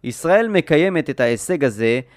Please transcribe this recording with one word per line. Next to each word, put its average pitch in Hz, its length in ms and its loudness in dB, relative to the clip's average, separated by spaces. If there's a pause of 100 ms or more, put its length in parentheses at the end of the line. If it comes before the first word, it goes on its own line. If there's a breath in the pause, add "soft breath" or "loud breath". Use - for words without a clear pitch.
ישראל 180 440 0
מקיימת 175 640 0
את 135 100 -8
ההישג 127 440 0
הזה 113 360 0 (180 soft breath)